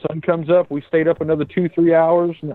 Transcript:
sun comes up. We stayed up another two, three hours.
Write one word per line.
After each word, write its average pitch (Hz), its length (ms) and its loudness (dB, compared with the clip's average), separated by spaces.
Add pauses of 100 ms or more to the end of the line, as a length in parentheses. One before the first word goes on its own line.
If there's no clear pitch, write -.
sun 160 120 -10
comes 165 300 0
up. 180 200 2
We 143 180 -8
stayed 160 180 0
up 165 140 0
another 156 240 -2
two, 175 240 -2
three 165 260 2
hours. 170 420 2 (180)